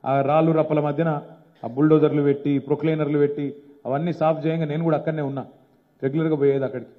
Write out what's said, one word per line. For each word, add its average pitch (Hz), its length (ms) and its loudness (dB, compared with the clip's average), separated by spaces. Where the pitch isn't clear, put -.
ఆ 135 160 2
రాళ్ళు 156 300 4
రప్పల 156 280 2
మధ్యన 147 420 -2
ఆ 113 40 -8
బుల్డోజర్లు 147 540 4
పెట్టి, 143 380 0
ప్రొక్లైనర్లు 151 580 -2
పెట్టి, 143 380 -2
అవన్నీ 147 280 -2
సాఫ్ 156 320 0
చేయంగా 160 200 -2
నేను 151 180 -4
కూడా 160 140 2
అక్కడనే 156 240 -4
ఉన్నా, 139 240 -6
రెగ్యులర్గా 156 320 0
పోయేది 139 300 2
అక్కడికి. 123 340 -8